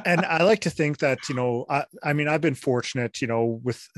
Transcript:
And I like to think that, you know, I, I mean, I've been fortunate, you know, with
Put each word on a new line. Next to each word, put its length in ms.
And 200
I 200
like 160
to 100
think 280
that, 200
you 60
know, 340
I, 160
I 80
mean, 160
I've 120
been 140
fortunate, 680
you 60
know, 380
with 340